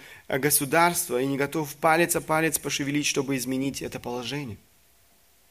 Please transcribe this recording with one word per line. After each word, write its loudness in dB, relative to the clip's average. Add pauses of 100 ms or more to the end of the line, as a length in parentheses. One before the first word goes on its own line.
(300)
э, 0
государства 2
и 2
не 0
готов -2
палец 4
о -2
палец 0
пошевелить, -2
чтобы 0
изменить -2
это -8
положение. -8 (920)